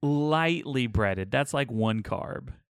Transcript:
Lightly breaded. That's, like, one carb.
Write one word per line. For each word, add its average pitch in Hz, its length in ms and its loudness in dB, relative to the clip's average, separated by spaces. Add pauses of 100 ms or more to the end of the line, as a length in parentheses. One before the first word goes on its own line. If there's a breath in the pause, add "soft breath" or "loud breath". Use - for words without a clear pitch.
Lightly 147 840 2
breaded. 98 440 0
That's, 139 220 0
like, 143 180 0
one 110 320 0
carb. - 500 -6 (220)